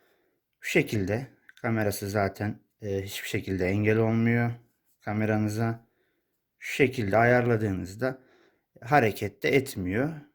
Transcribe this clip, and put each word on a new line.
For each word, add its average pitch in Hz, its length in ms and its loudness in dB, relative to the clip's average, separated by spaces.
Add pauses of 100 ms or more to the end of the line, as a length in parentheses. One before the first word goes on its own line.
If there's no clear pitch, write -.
(600)
Şu - 100 -10
şekilde 120 560 0 (300)
kamerası 104 540 -2
zaten, 104 500 -2 (220)
e, 98 200 -4
hiçbir - 260 -10
şekilde 95 380 -2
engel 104 320 2
olmuyor 113 520 2 (500)
kameranıza. 107 880 -2 (720)
Şu - 160 -12
şekilde 113 420 2
ayarladığınızda 113 1040 2 (600)
hareket 117 600 0
de 139 140 2
etmiyor. 107 540 -2 (240)